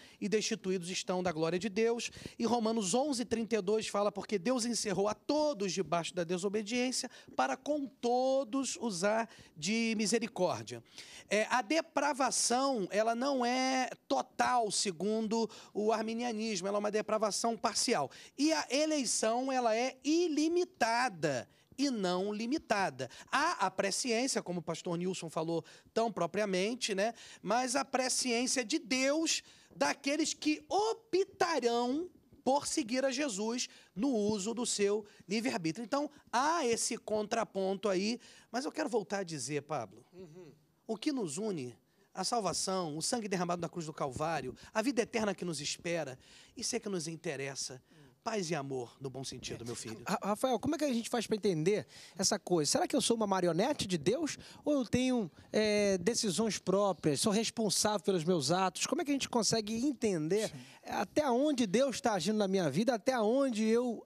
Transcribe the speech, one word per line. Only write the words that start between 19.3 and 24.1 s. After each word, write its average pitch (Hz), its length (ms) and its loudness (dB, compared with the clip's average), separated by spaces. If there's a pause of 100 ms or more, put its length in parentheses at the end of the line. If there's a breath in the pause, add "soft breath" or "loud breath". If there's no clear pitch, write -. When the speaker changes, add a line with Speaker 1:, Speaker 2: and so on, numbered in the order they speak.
Speaker 1:
ela 247 260 2
é 254 280 -2
ilimitada 311 1000 2 (720 soft breath)
e 277 120 0
não 196 440 0
limitada. 208 760 -2 (220 loud breath)
Há 311 340 0
a 185 60 2
presciência, 220 680 0